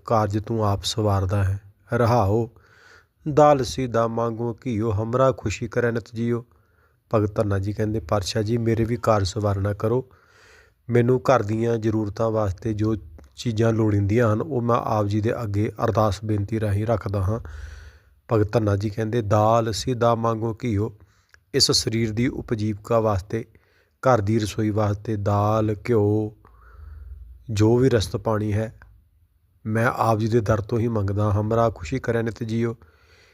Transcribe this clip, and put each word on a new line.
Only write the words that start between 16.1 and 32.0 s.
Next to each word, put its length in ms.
ਬੇਨਤੀ 360
ਰਾਹੀਂ 260
ਰੱਖਦਾ 360
ਹਾਂ।" 180
ਭਗਤ 240
ਧੰਨਾ 240
ਜੀ 140
ਕਹਿੰਦੇ, 340
"ਦਾਲ 500
ਸਿਦਾ 420
ਮੰਗੋ 460
ਘੀਓ," 300
ਇਸ 180
ਸਰੀਰ 400
ਦੀ 160
ਉਪਜੀਵਕਾ 720
ਵਾਸਤੇ, 440
ਘਰ 180
ਦੀ 180
ਰਸੋਈ 340
ਵਾਸਤੇ 460
ਦਾਲ, 560
ਘਿਓ, 480
ਜੋ 260
ਵੀ 140
ਰਸਤ 280
ਪਾਣੀ 340
ਹੈ, 200
ਮੈਂ 240
ਆਪ 300
ਜੀ 100
ਦੇ 140
ਦਰ 200
ਤੋਂ 160
ਹੀ 100
ਮੰਗਦਾ। 440
"ਹਮਰਾ 380
ਖੁਸ਼ੀ 280
ਕਰੈ 240